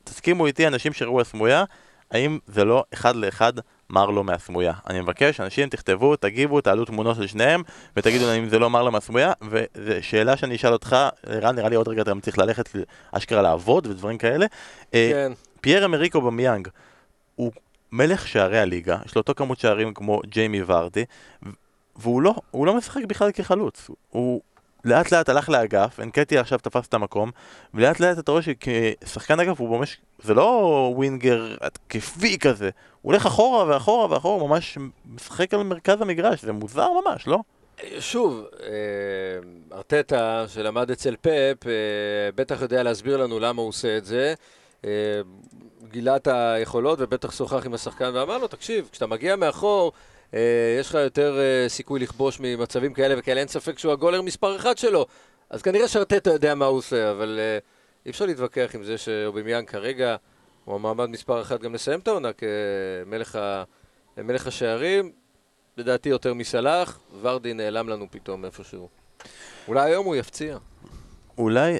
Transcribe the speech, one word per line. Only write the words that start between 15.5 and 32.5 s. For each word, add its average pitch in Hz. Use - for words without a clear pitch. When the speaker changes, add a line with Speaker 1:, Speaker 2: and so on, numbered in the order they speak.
Speaker 1:
פייר 190
אמריקו 165
אובמיאנג, 117
הוא 120
מלך 151
שערי 104
הליגה, 90
יש -
לו 113
אותו 143
כמות 127
שערים 110
כמו 104
ג'יימי 107
ורדי, 90
והוא 120
לא, 208
הוא 135
לא 196
משחק 254
בכלל 208
כחלוץ, 185
הוא... 123
לאט 131
לאט 165
הלך 143
לאגף, 110
אנקטיה 139
עכשיו 120
תפס 123
את -
המקום, 107
ולאט 123
לאט 175
אתה 143
רואה 165
שכשחקן 120
אגף 175
הוא 117
ממש, -
זה 107
לא 160
ווינגר 123
התקפי 165
כזה, 104